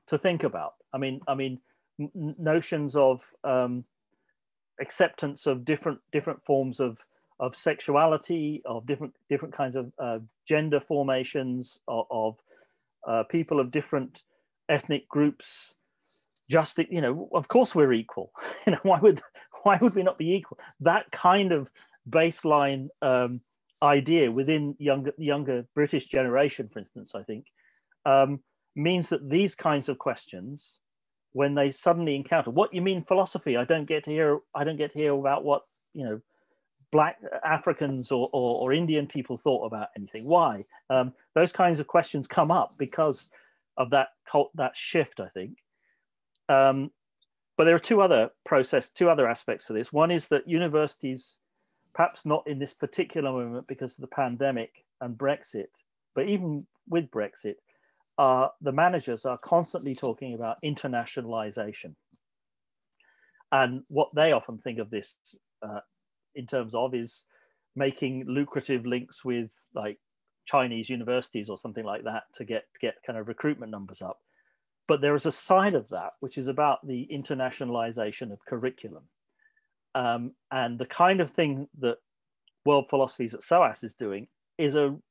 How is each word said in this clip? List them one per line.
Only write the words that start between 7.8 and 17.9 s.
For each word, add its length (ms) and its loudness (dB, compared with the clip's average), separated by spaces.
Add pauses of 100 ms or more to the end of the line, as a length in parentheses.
of 200 -8
different, 280 -6 (160)
different 240 -4
kinds 220 -4
of, 240 -6
uh, 200 -6 (280)
gender 320 2
formations, 1080 -4
of, 220 -2
of, 320 -4 (680)
uh, 160 0
people 360 0
of 120 0
different 520 -4 (460)
ethnic 380 -2
groups, 680 -2 (760)
just, 280 2
you 240 0
know, 320 -2
of 140 0
course 280 4
we're 180 6